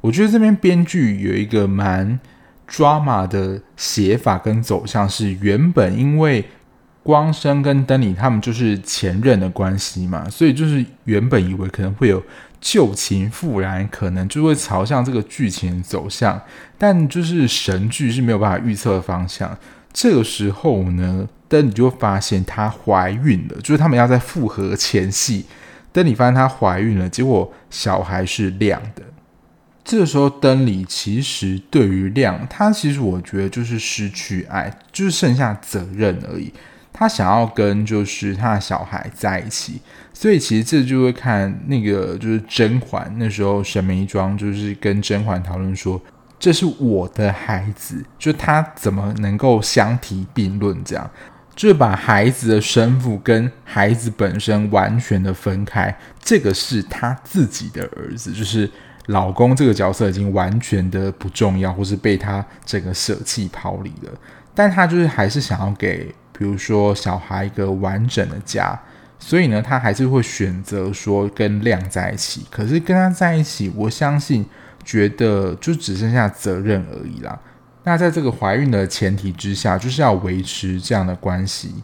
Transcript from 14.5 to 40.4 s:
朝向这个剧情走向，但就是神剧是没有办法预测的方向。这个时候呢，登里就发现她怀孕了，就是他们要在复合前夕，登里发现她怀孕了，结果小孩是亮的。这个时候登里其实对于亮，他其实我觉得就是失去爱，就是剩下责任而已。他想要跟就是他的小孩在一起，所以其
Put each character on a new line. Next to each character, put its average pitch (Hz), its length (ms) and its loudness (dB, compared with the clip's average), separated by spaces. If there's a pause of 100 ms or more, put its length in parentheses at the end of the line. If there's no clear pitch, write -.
朝 98 300 -2
向 127 180 0
这 127 80 -2
个 110 120 0
剧 120 260 -4
情 90 340 -4
走 87 280 -6
向， 101 280 0 (380)
但 180 320 4
就 175 140 -2
是 160 260 2
神 98 400 -2
剧 120 240 -2
是 131 80 0
没 117 120 2
有 104 60 2
办 101 120 2
法 90 80 0
预 113 160 0
测 101 180 -2
的 92 80 2
方 90 260 -4
向。 - 300 -8 (340)
这 226 240 2
个 120 80 6
时 104 280 -2
候 101 400 0
呢， 90 360 -2 (220)
登 151 180 4
里 107 60 0
就 120 160 4
发 104 320 0
现 95 240 0
她 107 240 -4
怀 95 420 0
孕 107 380 0
了， - 140 -12
就 151 120 2
是 143 40 4
他 160 100 4
们 123 100 4
要 120 80 6
在 123 120 4
复 127 280 -4
合 98 300 -2
前 98 340 0
夕， 101 360 -2 (440)
登 180 140 2
里 131 100 4
发 123 120 4
现 127 80 4
她 131 120 4
怀 95 340 0
孕 110 180 2
了， 90 100 0
结 117 160 -2
果 123 260 2 (200)
小 95 320 -2
孩 92 240 -2
是 95 240 -2
亮 98 300 0 (140)
的。 - 80 -18 (800)
这 226 160 0
个 190 60 6
时 147 140 0
候 139 100 4
登 135 380 4
里 95 180 0
其 104 380 -4
实 95 360 -4 (120)
对 127 180 4
于 95 220 0
亮， 110 400 0
他 214 200 2
其 151 220 0
实 139 80 -4
我 92 220 0
觉 98 160 -6
得 98 100 -2
就 120 160 -4
是 117 140 -4
失 107 320 -6
去 92 400 -6
爱， 98 200 -6 (220)
就 196 140 -2
是 185 40 2
剩 143 240 2
下 123 280 0
责 92 340 -8
任 101 180 2 (160)
而 87 80 -8
已。 80 140 -10 (400)
他 220 160 0
想 104 180 0
要 113 200 4
跟 104 400 0
就 104 180 0
是 98 320 -6
他 110 200 0
的 101 40 0
小 - 200 -4
孩 92 340 -10
在 95 260 -4
一 - 80 -12
起， - 320 -8 (320)
所 - 180 2
以 185 80 6
其 110 200 0